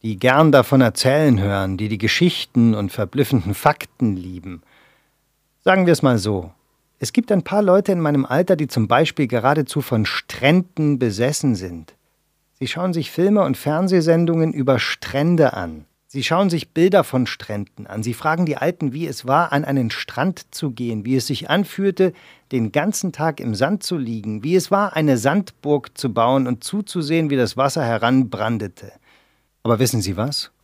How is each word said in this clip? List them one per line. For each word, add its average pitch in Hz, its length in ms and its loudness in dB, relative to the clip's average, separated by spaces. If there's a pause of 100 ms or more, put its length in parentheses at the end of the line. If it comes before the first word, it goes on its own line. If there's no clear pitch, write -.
Die 110 120 -6
gern 139 360 6
davon 135 280 6
erzählen 131 600 4
hören, 95 360 -2
die 104 120 -6
die 107 100 -4
Geschichten 117 760 2
und 101 160 -4
verblüffenden 104 640 -2
Fakten - 600 0
lieben. 90 480 -12 (1000)
Sagen 185 220 4
wir 170 60 6
es - 100 2
mal 127 160 4
so. 92 340 -4 (480)
Es - 120 -6
gibt 226 200 0
ein 185 100 2
paar 208 200 -2
Leute 196 280 2
in 175 100 0
meinem 147 240 2
Alter, 170 300 0
die 147 140 -2
zum 110 180 0
Beispiel 139 400 2
geradezu 131 540 0
von 110 260 0
Stränden 147 920 0
besessen 120 560 0
sind. 87 400 -12 (640)
Sie 131 80 -6
schauen 180 240 -4
sich 160 180 -4
Filme 202 320 2
und 135 140 0
Fernsehsendungen 165 960 2
über 131 260 0
Strände 151 760 0
an. 80 300 -10 (260)
Sie 135 120 -6
schauen 185 260 0
sich 170 220 -2
Bilder 180 340 4
von 127 220 0
Stränden - 600 -10
an. 107 160 -8
Sie 117 120 -4
fragen 165 320 0
die 147 100 -2
Alten, 147 380 -4
wie 160 120 -6
es 139 200 -10
war, 151 260 2
an 143 140 0
einen 135 240 0
Strand - 640 -6
zu 143 160 -6
gehen, 113 340 -6
wie 131 120 0
es 123 100 -2
sich - 240 -6
anfühlte, 190 640 0 (360)
den 113 220 -2
ganzen 180 400 -2
Tag 151 280 -4
im 113 140 -4
Sand 147 280 -2
zu 175 160 -6
liegen, 110 440 -8
wie 165 140 -2
es 180 140 -2
war, 196 260 0
eine 147 220 2
Sandburg 147 800 -2
zu 117 160 -6
bauen 127 320 2
und 123 180 -6
zuzusehen, 165 640 -4
wie 139 80 0
das 123 220 -2
Wasser 139 260 0
heranbrandete. 113 1040 -2 (720)
Aber 113 180 0
wissen 120 200 0
Sie 92 160 -4
was? 127 340 -6 (140)